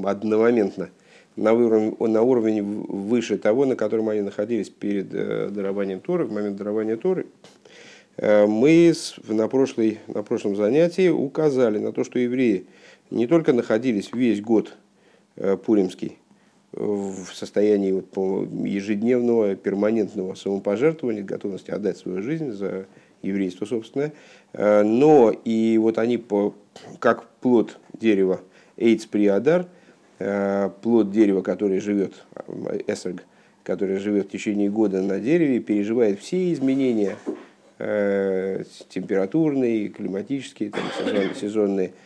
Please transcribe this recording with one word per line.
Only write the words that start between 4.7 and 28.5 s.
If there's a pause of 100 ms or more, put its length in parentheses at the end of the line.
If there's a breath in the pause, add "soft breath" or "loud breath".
э,
дарованием
Торы,
в
момент
дарования
Торы. (880 loud breath)
Э,
мы
с-,
в-,
на
прошлой,
на
прошлом
занятии
указали
на
то,
что
евреи (460 loud breath)
не
только
находились
весь
год, (640 soft breath)
э,
пуримский (560 soft breath)
в
состоянии
вот
по-,
ежедневного,
перманентного
самопожертвования,
готовности
отдать
свою
жизнь
за (360 soft breath)
еврейство
собственное, (400 loud breath)
э,
но
и
вот
они
по-, (440)
как (140)
плод (140)
дерева (360 soft breath)